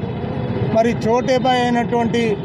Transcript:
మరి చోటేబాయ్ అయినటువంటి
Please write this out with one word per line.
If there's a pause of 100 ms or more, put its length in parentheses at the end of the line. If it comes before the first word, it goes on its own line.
(760)
మరి (180)
చోటేబాయ్
అయినటువంటి